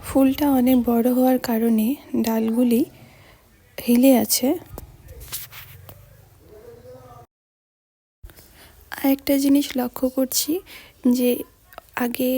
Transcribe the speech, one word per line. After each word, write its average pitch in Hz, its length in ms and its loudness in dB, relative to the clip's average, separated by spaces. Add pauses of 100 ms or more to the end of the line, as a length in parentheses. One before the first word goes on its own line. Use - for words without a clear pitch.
ফুলটা 269 400 2 (140)
অনেক 254 180 4 (120)
বড় 233 260 2
হওয়ার 254 220 2
কারণে 226 480 0 (400)
ডালগুলি 226 560 0 (960)
হেলে 247 320 4 (120)
আছে। - 260 -2 (4000)
আর - 100 -4 (100)
একটা 277 180 -2 (100)
জিনিস 285 220 2 (140)
লক্ষ্য 247 260 -6 (100)
করছি 262 360 -2 (680)
যে 247 120 0 (760)
আগে 254 340 -2